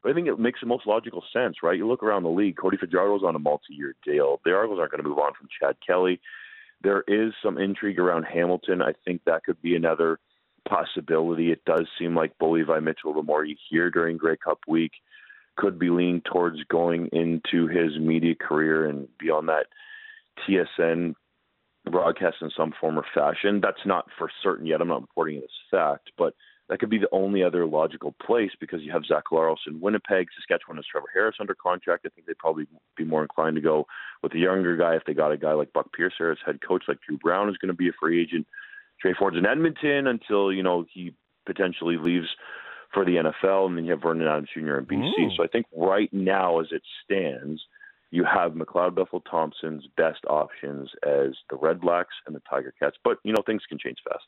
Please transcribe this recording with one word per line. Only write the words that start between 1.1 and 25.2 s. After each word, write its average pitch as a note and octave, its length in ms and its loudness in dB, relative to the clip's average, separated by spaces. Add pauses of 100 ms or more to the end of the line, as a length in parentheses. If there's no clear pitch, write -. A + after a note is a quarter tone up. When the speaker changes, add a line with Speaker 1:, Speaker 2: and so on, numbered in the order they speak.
Speaker 1:
sense, A2+ 300 -2
right? F2 140 2
You F#2 100 -2
look B2 160 0
around G2+ 220 2
the E2 60 0
league, F#2 260 2
Cody F#2+ 200 0
Fajardo's F#2+ 460 2
on E2+ 140 0
a - 20 -4
multi-year D2 560 -4 (100)
deal. D2 400 2
The E2+ 80 4
Argos G2+ 280 0
aren't D2+ 100 -2
gonna D2 140 -6
move D2 160 0
on D2 140 0
from C#2 120 -20 (140)
Chad C#2 160 0 (100)
Kelly. F2+ 340 2 (640)
There G2 240 2
is G#2+ 260 2 (120)
some F2+ 140 0
intrigue G2 420 -2
around F2 240 2
Hamilton. F2 580 0
I C#2 100 2 (120)
think F2+ 200 -4
that E2 200 2
could - 180 -2
be E2+ 140 2
another E2 420 2 (500)
possibility. E2 840 0
It D#2+ 120 -4
does E2 220 2 (100)
seem E2+ 200 -2
like D#2 220 0
Bo D#2+ 120 2
Levi D#2+ 300 2
Mitchell, D#2 340 -4
the D2+ 80 0
more D2+ 220 0
you D2+ 100 -8 (160)
hear E2+ 180 2
during E2 280 0
Grey D#2+ 200 0
Cup - 300 -2
week, D#2+ 280 0 (600)
could F#2 220 0
be F2 120 2
leaning F2 320 2
towards F2 420 0
going E2+ 480 0
into E2 560 0
his E2 300 0
media D#2+ 360 2
career D#2 540 0
and C#2+ 180 -6 (120)
be D#2+ 120 -4
on D#2 160 0
that D#2 200 0 (800)
T F#2+ 140 2
S E2+ 80 2 (120)
N E2 360 0 (760)
broadcast E2+ 500 2
in D#2 160 -6
some D#2+ 240 0
form D#2 180 -2
or D2 60 -4 (100)
fashion. E2 460 2
That's G2 240 -2
not F#2+ 220 0 (100)
for D#2+ 140 -6 (120)
certain F2+ 240 -2
yet. D#2 140 2
I'm F2 80 0
not D2 120 0
reporting D#2 360 -4